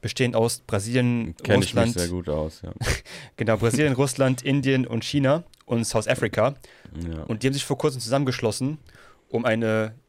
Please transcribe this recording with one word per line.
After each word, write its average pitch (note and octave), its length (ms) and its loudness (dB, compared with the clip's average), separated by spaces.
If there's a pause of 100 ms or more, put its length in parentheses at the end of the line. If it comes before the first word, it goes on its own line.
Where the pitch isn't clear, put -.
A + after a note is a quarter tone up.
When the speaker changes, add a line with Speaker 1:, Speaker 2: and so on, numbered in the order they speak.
Speaker 1:
bestehend - 340 -2
aus A#2 300 2
Brasilien, A#2 800 0
Speaker 2:
Kenn G2+ 180 4
ich F#2 120 -2
mich A#2 100 4
Speaker 1:
Russland. A#2 160 2
Speaker 2:
sehr F2 100 2
gut F2 200 -4
aus, D#2 340 -4
ja. F2 160 -10
Speaker 1:
<laughs> - 580 -6
Genau, A2 200 2
Brasilien, B2+ 360 2
Russland, C3 500 2
Indien C3+ 440 2
und A#2 180 -4
China C#3+ 380 2 (220)
und A#2 200 0
South A2 220 0
Africa. B2 480 0 (520)
Speaker 2:
Ja. D#2+ 160 -8
Speaker 1:
Und A2 200 -4
die C3 40 2
haben C3+ 60 2
sich C#3 120 -4
vor C3+ 120 -2
kurzem C3 240 -2
zusammengeschlossen, B2+ 760 -2 (520)
um A#2+ 160 -2
eine, A2 500 0 (140)